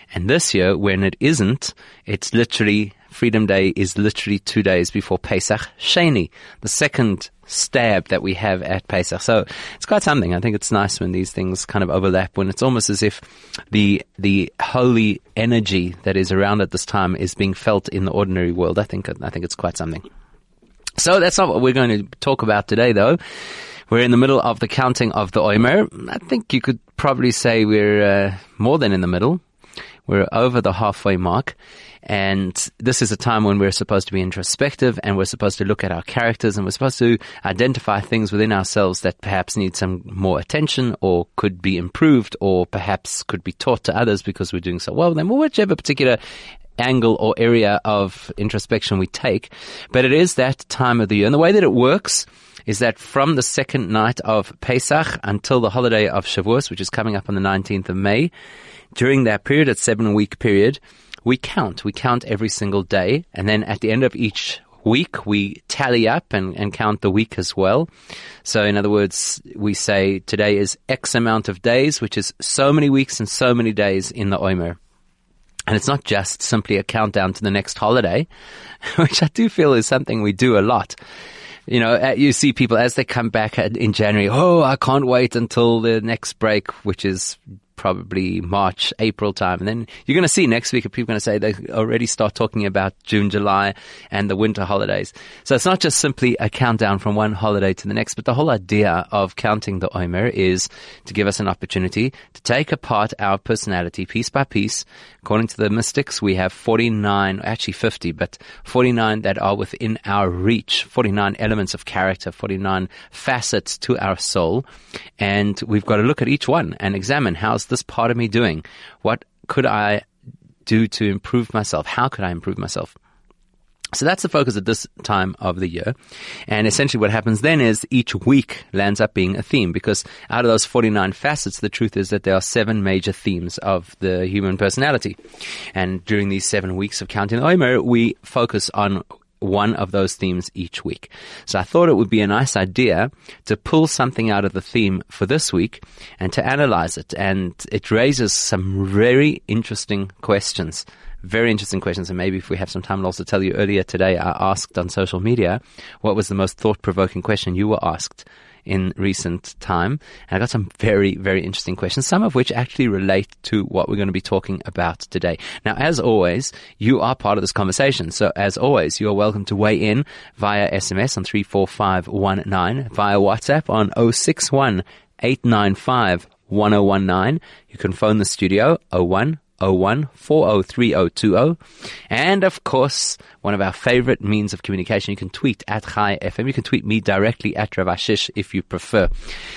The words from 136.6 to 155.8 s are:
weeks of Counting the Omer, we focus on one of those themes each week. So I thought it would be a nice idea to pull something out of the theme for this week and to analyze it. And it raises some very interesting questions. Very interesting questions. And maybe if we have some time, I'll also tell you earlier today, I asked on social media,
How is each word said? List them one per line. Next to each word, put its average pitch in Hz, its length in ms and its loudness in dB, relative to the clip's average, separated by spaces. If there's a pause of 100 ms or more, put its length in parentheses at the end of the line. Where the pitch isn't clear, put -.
weeks 101 260 -6
of 95 60 -12
Counting 104 320 -2
the 143 80 0
Omer, 135 340 2
we 117 420 2
focus - 500 -2
on 101 300 -2 (360)
one 101 340 0
of 95 160 -4
those 95 260 0
themes 90 380 -4
each - 320 -10
week. - 240 -10 (380)
So - 100 -2
I 92 60 0
thought 170 260 4
it 131 60 6
would 101 160 2
be 110 100 4
a 101 60 2
nice 117 280 0
idea 98 540 2 (360)
to 107 120 -2
pull 160 300 2
something 123 420 0
out 101 160 2
of 95 80 -2
the 95 80 -4
theme 98 480 0
for - 160 -4
this 143 260 0
week 92 320 -2 (360)
and 92 140 -4
to - 120 0
analyze 120 500 0
it. - 220 -12
And 95 380 -2 (160)
it - 180 -4
raises 120 460 2
some 95 500 -2
very 123 640 4
interesting 104 640 -4 (100)
questions. 98 640 -2 (380)
Very 113 260 0
interesting 101 320 -2
questions. 92 300 -4
And 90 60 -6
maybe 92 200 -2
if - 140 -8
we 90 60 -4
have 92 120 -6
some 92 140 -8
time, 95 160 -4
I'll 95 80 -2
also 92 160 -6
tell 98 180 0
you 95 120 0
earlier 101 280 0
today, 92 340 0
I 90 360 -2
asked - 260 -4
on 90 120 -2
social 92 300 -2
media, 104 400 0 (420)